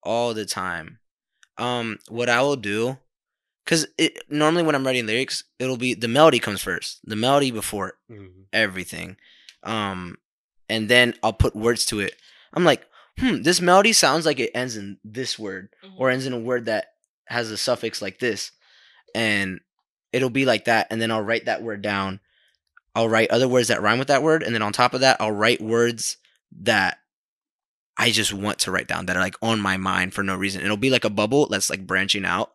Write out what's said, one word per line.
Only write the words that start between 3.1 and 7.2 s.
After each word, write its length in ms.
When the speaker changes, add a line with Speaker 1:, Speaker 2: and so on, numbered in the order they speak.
Speaker 1:
'cause 220
it, 320
normally 340
when 120
I'm 100
writing 220
lyrics, 380
it'll 200
be, 160
the 160
melody 300
comes 220
first. 440
The 100
melody 340